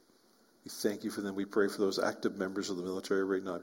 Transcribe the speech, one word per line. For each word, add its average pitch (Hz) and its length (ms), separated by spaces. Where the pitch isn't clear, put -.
We - 60
thank - 340
you 110 60
for 104 120
them. 98 140
We 98 100
pray 101 240
for - 100
those 95 180
active 95 400
members 95 320
of 92 80
the 87 60
military 95 400
right 95 200
now. 92 120
I 82 80